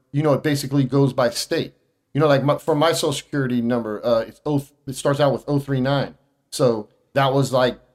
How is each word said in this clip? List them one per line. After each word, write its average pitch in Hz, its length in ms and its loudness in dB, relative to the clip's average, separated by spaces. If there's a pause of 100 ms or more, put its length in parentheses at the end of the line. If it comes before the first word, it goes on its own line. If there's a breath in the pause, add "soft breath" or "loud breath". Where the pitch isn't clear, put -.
(120)
you 143 100 -2
know, 151 120 2
it 127 100 0
basically 143 400 0
goes 135 300 2
by 120 160 0
state. - 440 -6 (400)
You 139 60 -2
know, 156 80 2
like, 139 160 2
my, 139 140 0
for - 180 -2
my 156 160 2
social 156 220 -2
security 127 480 -2
number, 110 440 -4
uh, 117 220 2
it's - 180 -20
oh, 143 200 -2 (200)
it 135 100 -10
starts 143 240 -2
out 139 120 4
with 117 160 -6
oh 147 100 0
three 139 220 -2
nine. 127 360 -2 (360)
So 117 380 0 (240)
that 135 200 2
was, 131 200 2
like, 123 260 2 (160)